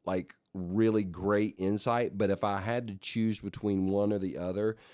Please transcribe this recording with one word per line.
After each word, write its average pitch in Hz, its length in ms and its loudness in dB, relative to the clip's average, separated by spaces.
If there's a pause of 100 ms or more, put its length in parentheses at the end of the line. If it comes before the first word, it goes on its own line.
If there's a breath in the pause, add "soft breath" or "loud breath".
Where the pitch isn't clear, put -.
like, 92 300 -2 (180)
really 104 520 2
great 101 520 0
insight. 104 600 0
But 98 140 2
if 98 120 -2
I 101 160 0
had 117 300 -2
to 98 60 -8
choose 110 440 0
between 98 480 0
one 101 240 2
or 104 80 0
the 95 180 -4
other, 98 380 -2 (180 soft breath)